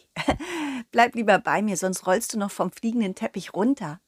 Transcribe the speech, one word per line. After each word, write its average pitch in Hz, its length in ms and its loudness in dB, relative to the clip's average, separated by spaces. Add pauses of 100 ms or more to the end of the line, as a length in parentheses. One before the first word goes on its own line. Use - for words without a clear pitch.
(160)
<laughs> 285 760 -4
bleib 233 220 4
lieber 208 240 4
bei 165 240 0
mir, 208 160 0
sonst 190 300 -2
rollst 208 260 2
du 220 60 -2
noch 202 100 -2
vom 185 220 -2
fliegenden 220 440 -2
Teppich - 380 -6
runter. 190 540 0